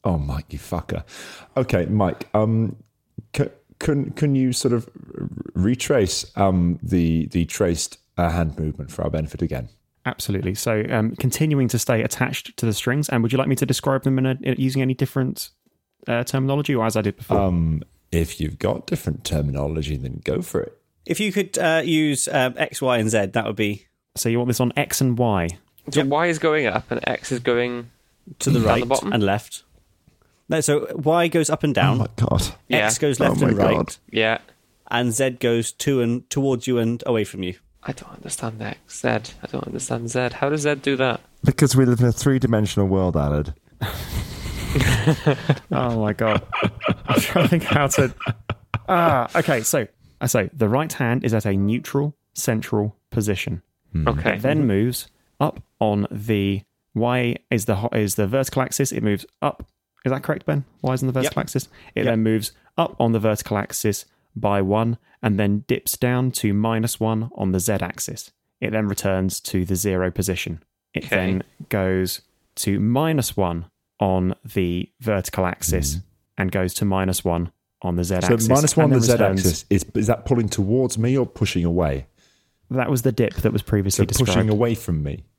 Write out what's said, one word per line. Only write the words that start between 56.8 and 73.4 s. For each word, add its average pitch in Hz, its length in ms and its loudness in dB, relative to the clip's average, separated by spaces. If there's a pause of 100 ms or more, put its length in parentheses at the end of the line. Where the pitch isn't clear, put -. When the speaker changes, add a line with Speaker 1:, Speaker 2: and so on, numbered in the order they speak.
Speaker 2:
Y 120 420 0 (140)
is 107 160 0
the 107 100 2
ho-, 110 180 -2
is 104 220 0
the 104 120 0
vertical 131 340 0
axis. - 300 -2
It 110 120 -4
moves 104 220 0 (160)
up. - 220 -4 (420)
Is 127 60 0
that 135 120 -4
correct, - 220 -4
Ben? 147 200 -2 (160)
Y 131 120 0
is 131 100 -2
on 131 40 0
the 127 60 -2
vertical 135 260 -2
Speaker 3:
Yep. - 60 -2
Speaker 2:
axis. - 180 -4 (320)
It 110 80 0
Speaker 3:
Yep. - 20 0
Speaker 2:
then 113 180 2
moves 110 280 2 (260)
up - 220 -2
on 117 120 2
the 113 80 2
vertical 104 380 0
axis - 480 -4 (300)
by 101 260 0
one 110 360 0 (260)
and 104 160 2
then 104 280 0
dips - 300 -4
down 123 340 0
to 104 220 0
minus 110 460 0
one 110 360 0
on 95 160 0
the 95 80 2
Z 101 220 0
axis. - 500 -8 (300)
It - 100 -2
then 107 160 0
returns 95 540 -2
to 90 240 -2
the 92 100 0
zero 92 360 0
position. 87 520 -4 (300)
It - 120 -6
Speaker 4:
Okay. - 100 -2
Speaker 2:
then 95 280 0 (260)
goes 92 520 0 (360)
to 101 220 0
minus 131 580 0
one 87 280 -2 (340)